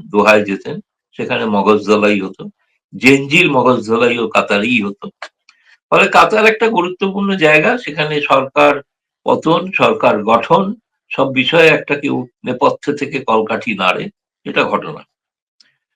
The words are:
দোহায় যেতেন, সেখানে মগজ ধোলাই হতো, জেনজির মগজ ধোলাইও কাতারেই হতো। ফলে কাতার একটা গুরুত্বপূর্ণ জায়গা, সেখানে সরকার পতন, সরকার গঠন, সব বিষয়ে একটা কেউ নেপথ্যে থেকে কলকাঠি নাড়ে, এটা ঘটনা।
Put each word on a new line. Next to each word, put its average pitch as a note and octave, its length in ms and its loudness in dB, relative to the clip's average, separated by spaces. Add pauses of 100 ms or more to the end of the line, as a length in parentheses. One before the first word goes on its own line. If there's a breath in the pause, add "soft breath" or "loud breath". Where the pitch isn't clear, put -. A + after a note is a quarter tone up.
দোহায় G#2 360 4
যেতেন, A#2+ 340 -6 (320)
সেখানে A#2+ 340 -6
মগজ G#2 400 2
ধোলাই G#2 340 2
হতো, F#2+ 300 -10 (480)
জেনজির C#3 540 2
মগজ B2 360 2
ধোলাইও A#2+ 400 0
কাতারেই G#2 540 -2
হতো। G2+ 280 -8 (800 soft breath)
ফলে F#3+ 180 2
কাতার F#3+ 380 2
একটা A3 220 2
গুরুত্বপূর্ণ F#3+ 720 -2
জায়গা, D#3 400 2
সেখানে D3+ 440 -6
সরকার C#3+ 600 2 (440)
পতন, E3 460 0
সরকার A#2 520 0
গঠন, G3 520 0 (340)
সব C3+ 220 -2
বিষয়ে D#3 360 2
একটা D3 280 0
কেউ B2+ 320 -4 (180)
নেপথ্যে B2+ 480 -2
থেকে C3 260 -6
কলকাঠি A2 560 -2
নাড়ে, F#2 340 -2 (360)
এটা C#3+ 180 -2
ঘটনা। - 380 -6 (920)